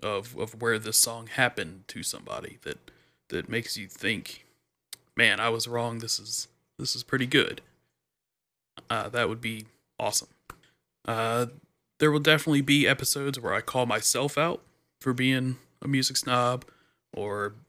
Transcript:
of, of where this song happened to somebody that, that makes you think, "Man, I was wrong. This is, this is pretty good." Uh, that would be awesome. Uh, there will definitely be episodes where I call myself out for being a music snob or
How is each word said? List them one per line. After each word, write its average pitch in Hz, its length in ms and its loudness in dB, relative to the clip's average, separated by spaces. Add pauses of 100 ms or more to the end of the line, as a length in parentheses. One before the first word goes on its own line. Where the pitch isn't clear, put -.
of, 104 360 -4
of 110 220 -8
where 113 180 2
this 110 200 -2
song 117 280 2
happened 98 600 -2
to - 160 -10
somebody - 580 -8
that, - 280 -12 (400)
that - 180 -4
makes 117 280 -4
you 98 120 -10
think, - 560 -4 (720)
"Man, 107 240 4
I 113 80 0
was 113 180 -2
wrong. 117 340 -4
This 113 200 -4
is, 107 280 -8 (300)
this - 160 -4
is 123 80 -8
pretty 131 240 0
good." 131 360 2 (1300)
Uh, 110 180 -4
that 117 220 0
would 113 100 -6
be 113 240 -8 (360)
awesome. 110 280 0 (760)
Uh, 113 400 0 (540)
there 151 100 8
will 151 80 6
definitely 151 420 4
be 139 280 6
episodes 139 500 0
where 101 160 -2
I 107 60 0
call 127 260 0
myself 120 500 0
out 160 240 0 (400)
for 131 120 0
being 127 460 2 (220)
a - 60 -8
music 131 300 2
snob 123 480 2 (480)
or 104 420 -4 (140)